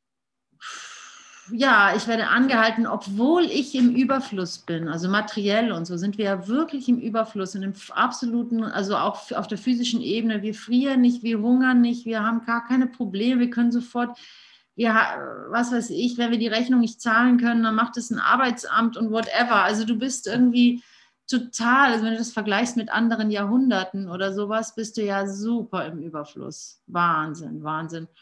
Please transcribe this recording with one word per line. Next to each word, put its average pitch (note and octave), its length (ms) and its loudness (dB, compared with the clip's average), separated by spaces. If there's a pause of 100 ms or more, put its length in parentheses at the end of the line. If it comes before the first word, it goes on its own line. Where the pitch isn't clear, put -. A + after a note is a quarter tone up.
(1500)
ja, A3+ 440 4
ich G3+ 100 -2
werde A3+ 220 0
angehalten, A#3 580 2
obwohl A#3+ 580 2
ich - 300 -2
im B3 220 6
Überfluss B3 600 0
bin, E3 280 -6
also E3 220 -4
materiell G#3 640 0
und E3+ 120 -4
so F3 120 -6
sind G3 200 -4
wir G#3 100 -2
ja F#3+ 200 -2
wirklich C#4 420 -2
im A#3+ 120 4
Überfluss G#3+ 560 -4
und F#3+ 80 -6
im G3 80 -4
f-, - 180 -16
absoluten, A#3+ 720 -2
also G3+ 340 -2
auch F#3+ 200 0
f-, - 200 -10
auf - 120 -4
der G#3 100 -6
physischen A#3+ 420 0
Ebene. G#3+ 420 -2
Wir G#3 120 -4
frieren B3+ 460 2
nicht, A#3+ 240 4
wir A3+ 160 0
hungern B3+ 400 4
nicht, A#3+ 240 2
wir A3 180 -2
haben A3+ 220 0
gar A#3 200 -2
keine B3+ 220 2
Probleme, A#3+ 540 0
wir A#3+ 100 2
können A#3+ 220 2
sofort, A#3+ 440 -4 (600)
wir A#3 180 2
ha-, G#3+ 240 2 (300)
was A#3+ 240 0
weiß A#3 180 -2
ich, A#3+ 280 -2
wenn A#3 120 0
wir A#3 80 2
die A3+ 80 0
Rechnung A#3+ 340 2
nicht A3+ 200 -2
zahlen A#3+ 380 4
können, A#3 260 2
dann A3+ 100 2
macht A#3 220 0
es A#3+ 140 -8
ein A3+ 100 -2
Arbeitsamt A#3 760 0
und A3 140 -2
whatever. A3+ 540 2
Also G#3+ 200 0
du A3+ 120 0
bist B3+ 320 -4
irgendwie A#3+ 540 4 (480)
total, B3 600 2
also A3 120 0
wenn A3+ 80 -2
du A3+ 60 -4
das A#3 140 -6
vergleichst G#3+ 440 -2
mit A3 140 -4
anderen A3 400 0
Jahrhunderten G3+ 800 0
oder F#3 240 -4
sowas, G#3 420 -4
bist A3 220 -10
du A3 60 -2
ja G3 260 -2
super G3+ 580 -4
im D#3+ 140 -10
Überfluss. D3+ 840 -14
Wahnsinn, D#3 760 -2
Wahnsinn. D#3+ 460 -8 (140)